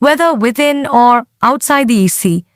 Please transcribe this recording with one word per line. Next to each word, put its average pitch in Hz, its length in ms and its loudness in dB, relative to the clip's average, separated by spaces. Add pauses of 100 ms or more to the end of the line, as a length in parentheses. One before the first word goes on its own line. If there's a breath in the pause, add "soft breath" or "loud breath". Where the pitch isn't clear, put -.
whether 302 340 2
within 277 520 -2
or 240 400 2 (160)
outside 277 460 0
the 240 60 2
E 190 140 2
C. 175 360 -4 (120)